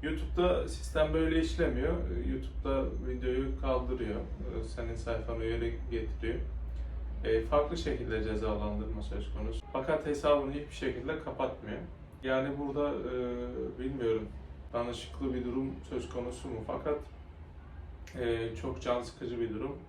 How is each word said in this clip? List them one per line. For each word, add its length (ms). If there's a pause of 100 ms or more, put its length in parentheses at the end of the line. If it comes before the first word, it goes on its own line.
YouTube'da 640
sistem 460
böyle 260
işlemiyor. 540 (340)
YouTube'da 580 (220)
videoyu 540
kaldırıyor. 600 (540)
Senin 200
sayfanı 480
yere 260 (220)
getiriyor. 480 (840)
E, 180
farklı 360
şekilde 460
cezalandırma 800
söz 320
konusu. 280 (120)
Fakat 320
hesabını 460
hiçbir 240
şekilde 480
kapatmıyor. 560 (440)
Yani 260 (100)
burada, 300
e, 240 (680)
bilmiyorum, 480 (460)
danışıklı 600
bir 120
durum 300 (140)
söz 200
konusu 380
mu? 200
Fakat, 320 (1200)
e, 360
çok 260
can 200
sıkıcı 380
bir 100
durum 280 (120)